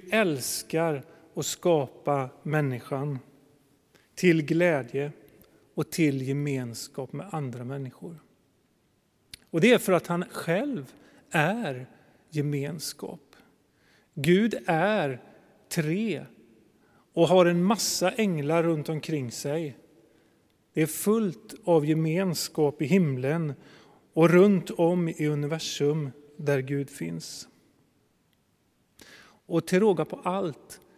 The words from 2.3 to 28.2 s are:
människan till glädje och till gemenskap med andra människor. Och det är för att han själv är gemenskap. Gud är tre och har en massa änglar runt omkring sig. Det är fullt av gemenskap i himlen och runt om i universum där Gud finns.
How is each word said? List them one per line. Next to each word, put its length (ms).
människan 760
till 300
glädje 680
och 160
till 320
gemenskap 880
med 200
andra 320
människor. 540
Och 100
det 120
är 60
för 140
att 140
han 240
själv 640
är 560
gemenskap. 1080
Gud 400
är 560
tre 580
och 160
har 180
en 180
massa 460
änglar 520
runt 260
omkring 420
sig. 480
Det 100
är 40
fullt 680
av 220
gemenskap 960
i 20
himlen 680
och 180
runt 400
om 380
i 180
universum 840
där 240
Gud 300
finns. 580